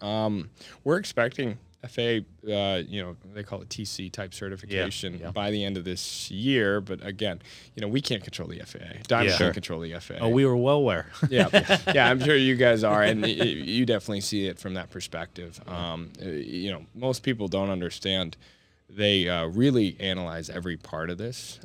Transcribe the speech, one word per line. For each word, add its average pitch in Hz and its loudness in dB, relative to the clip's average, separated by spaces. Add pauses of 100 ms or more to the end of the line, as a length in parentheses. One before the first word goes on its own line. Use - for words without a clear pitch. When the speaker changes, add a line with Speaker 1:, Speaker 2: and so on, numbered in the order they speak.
Speaker 1:
Um, 104 -2 (360)
we're 156 4
expecting 123 -2 (260)
F 123 -10
A 117 2 (240)
A, 104 0
uh, 98 0
you 92 -6
know, 87 -12 (160)
they 104 -10
call 98 -10
it 95 -14
T - -8
C 98 -10
type 92 -12
certification 95 -4
Speaker 2:
Yeah, 85 -10
yeah. 87 -8
Speaker 1:
by 104 -2
the 104 -2
end 98 -2
of 90 -6
this - -8
year. 104 2
But 95 -8
again, 98 -6 (340)
you 110 -10
know, 104 -4
we 127 0
can't 123 -2
control - -10
the 85 -12
F - -16
A - -14
A. 87 -14
Diamond - -2
Speaker 2:
Yeah. 117 6 (120)
Speaker 1:
can't 87 4
Speaker 3:
Sure. 87 4
Speaker 1:
control 85 -6
the 82 -8
F 87 -12
A 87 -10
A. 85 -8
Speaker 2:
Oh, 117 2
we 131 6
were 127 6
well 131 4
aware. 104 2 (120)
<laughs> 143 2
Speaker 1:
Yeah, 127 4 (440)
yeah, 123 6
I'm 131 4
sure 147 6
you 131 4
guys 117 6
are, 104 6
and 107 4
y-, 104 0
y-, 110 2
you 90 0
definitely 107 -2
see 98 -2
it 87 -8
from 95 -8
that 90 -8
perspective. 85 -12
Speaker 2:
Yeah. 87 -6
Speaker 1:
Um, 82 -10 (120)
uh, 92 -8
you 78 -6
know, 82 -10 (100)
most 123 -2
people 110 -2
don't 98 0
understand. 92 -4 (520)
They, 98 2
uh, 85 0
really 110 2
analyze 87 -6
every 87 -6
part 82 -8
of 87 -6
this. 117 -10